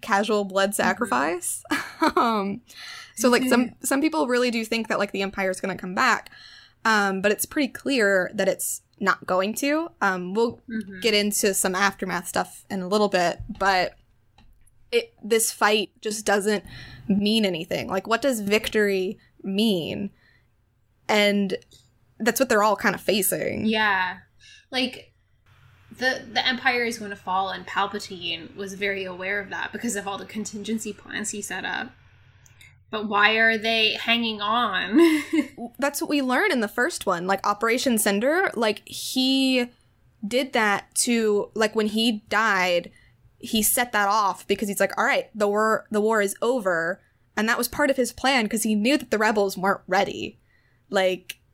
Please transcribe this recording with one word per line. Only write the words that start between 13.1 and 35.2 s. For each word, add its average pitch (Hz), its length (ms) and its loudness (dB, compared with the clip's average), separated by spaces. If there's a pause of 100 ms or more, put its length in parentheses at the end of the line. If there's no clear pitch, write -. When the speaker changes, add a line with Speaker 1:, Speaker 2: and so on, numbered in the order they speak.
Speaker 1:
but 190 360 2 (1000)
it, 233 300 0
this 220 280 0
fight 214 400 2 (120)
just 214 240 -6
doesn't 202 380 2 (440)
mean 208 380 2
anything. 170 420 -4
Like, 190 180 -4
what 226 140 0
does 254 200 0
victory 202 800 0 (240)
mean? 202 680 0 (1000)
And 202 480 2 (640)
that's 220 200 0
what 262 120 2
they're 214 120 4
all 208 140 4
kind 202 180 0
of 190 60 -8
facing. - 640 -2
Speaker 2:
Yeah. 196 520 0 (520)
Like, 254 420 -4 (840)
the, 254 260 -2 (100)
the 202 140 0
Empire 247 380 0
is 226 140 -4
gonna 202 180 -10
fall, 190 340 -2
and 180 160 -10
Palpatine 180 920 -6
was 196 180 -8
very 196 300 -2
aware 185 360 -6
of 190 100 -10
that 165 220 -6
because 220 240 -6
of 196 120 -6
all 196 100 -6
the 190 60 -12
contingency 214 680 -6
plans - 380 -8
he 208 100 -8
set 185 240 -8
up. - 260 -6 (1000)
But 214 180 -6
why 202 280 4
are 226 220 4
they 220 360 2
hanging 233 460 0
on? 208 600 2 (460)